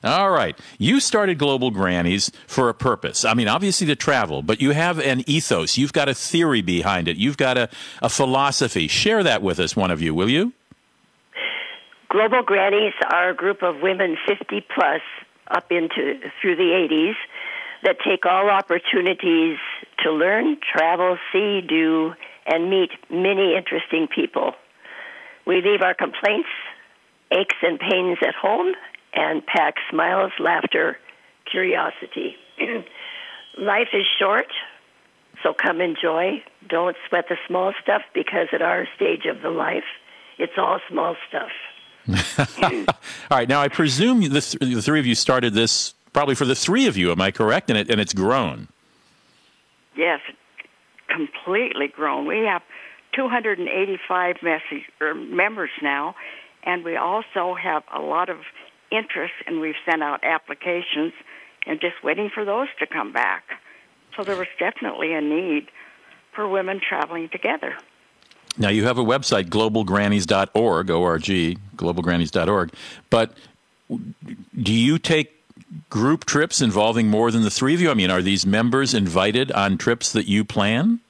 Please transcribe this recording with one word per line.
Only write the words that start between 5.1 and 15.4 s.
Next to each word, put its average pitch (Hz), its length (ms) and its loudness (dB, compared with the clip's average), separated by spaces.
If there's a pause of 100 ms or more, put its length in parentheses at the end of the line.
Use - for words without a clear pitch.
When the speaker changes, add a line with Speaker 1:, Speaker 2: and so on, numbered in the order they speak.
Speaker 1:
ethos. 110 480 0
You've 143 140 2
got 143 160 2
a 131 60 0
theory 156 460 2
behind 87 460 0
it. 85 100 0
You've 127 200 0
got 127 200 2
a, 120 120 2 (340)
a 117 60 2
philosophy. 131 800 2
Share 208 340 2
that 123 200 4
with 92 180 0
us, 82 160 0
one 92 160 2
of 80 100 -2
you, 80 100 0
will 90 160 2
you? 180 240 2 (1600)
Speaker 2:
Global 220 340 2
Grannies 202 520 2 (180)
are 180 180 2
a 180 40 -4
group 196 280 -2
of 175 180 0
women 185 360 0 (100)
fifty 208 480 -2
plus 160 280 2 (440)